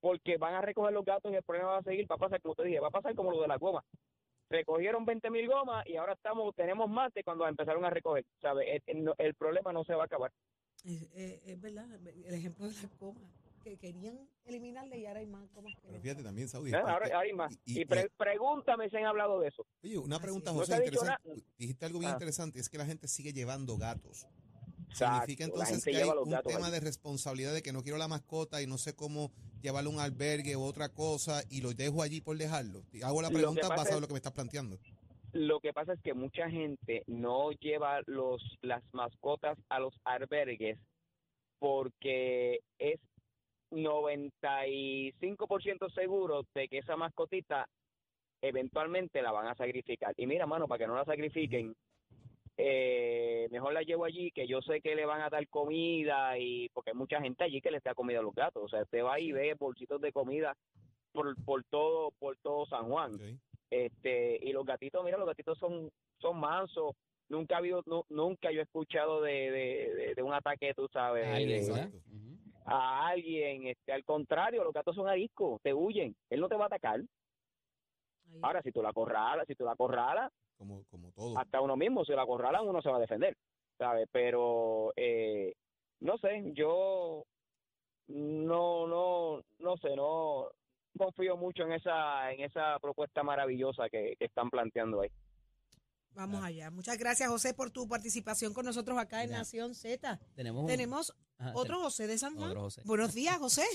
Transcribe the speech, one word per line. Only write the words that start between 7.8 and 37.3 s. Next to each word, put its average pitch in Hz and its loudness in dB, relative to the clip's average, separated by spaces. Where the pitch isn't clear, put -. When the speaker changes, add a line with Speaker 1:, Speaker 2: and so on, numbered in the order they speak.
Speaker 1:
a 180 4
recoger, 160 2
¿sabe? 139 2
El, - -4
el, 156 -2
no, 156 2
el 156 4
problema 175 0
no 165 -2
se 170 -2
va 160 4
a - 2
acabar. 131 -2
Speaker 2:
Es, 170 -8
eh, 185 -12
es 185 -14
verdad, 214 -12
el 175 -14
ejemplo 175 -8
de 214 -10
la 196 -12
goma, 202 -14
que 202 -16
querían 185 -12
eliminarle 240 -12
y 214 -10
ahora 208 -10
hay 214 -10
más 202 -16
gomas 208 -16
que - -20
Speaker 3:
Pero 185 -18
Speaker 2:
nunca. 92 -12
Speaker 3:
fíjate 139 -6
también, 107 -6
Saudi, 131 -6
Speaker 1:
¿Eh? 143 4
Speaker 3:
es - 6
Speaker 1:
Ahora, 180 2
Speaker 3:
parte 214 0
Speaker 1:
ahora 185 2
hay 214 -2
más. 170 -4
Speaker 3:
y, 123 -2
y, - 2
Speaker 1:
Y 160 2
pre-, 185 4
Speaker 3:
y 208 -2
Speaker 1:
pregúntame 226 2
si 208 -6
han 214 2
hablado 208 4
de 147 4
eso. - -10
Speaker 3:
Oye, 208 -6
una 143 -2
Speaker 2:
Así 165 -4
Speaker 3:
pregunta, 190 -4
Speaker 2:
es. 160 2
Speaker 1:
No 151 4
Speaker 3:
José, 180 2
Speaker 1:
se 226 6
ha - 6
dicho 247 6
Speaker 3:
interesante. 247 2
Speaker 1:
nada. 156 -10
Speaker 3:
Dijiste 127 -4
algo 170 -4
bien 160 0
Speaker 1:
Ah. - 2
Speaker 3:
interesante: 151 -4
es - -6
que 156 -10
la 147 -4
gente 156 -6
sigue 139 -4
llevando 131 -4
gatos. - -2
Speaker 1:
Exacto, 120 6
Speaker 3:
¿Significa 143 -4
Speaker 1:
la - -2
Speaker 3:
entonces - 0
Speaker 1:
gente 147 2
Speaker 3:
que 139 4
hay 139 8
Speaker 1:
lleva 143 6
los 139 2
Speaker 3:
un 151 0
Speaker 1:
gatos - 2
Speaker 3:
tema 113 0
Speaker 1:
allí. 170 0
Speaker 3:
de 165 0
responsabilidad 139 -2
de 160 -2
que 143 -6
no 131 -4
quiero 147 -4
la 160 -2
mascota 156 -4
y - -2
no 131 -4
sé 151 -4
cómo 147 -4
llevarlo 139 0
a - -2
un 151 -4
albergue 143 0
u 151 -2
otra 139 -4
cosa 151 0
y 135 -4
lo 123 -2
dejo 143 0
allí 151 -2
por 156 -4
dejarlo? 135 -2
Y 107 -10
hago 143 2
la 160 0
Speaker 1:
Lo 165 0
que - 6
Speaker 3:
pregunta 156 4
Speaker 1:
pasa 160 4
Speaker 3:
basada 156 4
en - 4
Speaker 1:
es 147 2
Speaker 3:
lo 147 -2
que 143 -4
me 139 -2
estás 131 -6
planteando. 123 -6
Speaker 1:
Lo 151 2
que 147 -2
pasa 160 -2
es 170 -6
que 139 -2
mucha 139 -4
gente 147 -4
no 120 0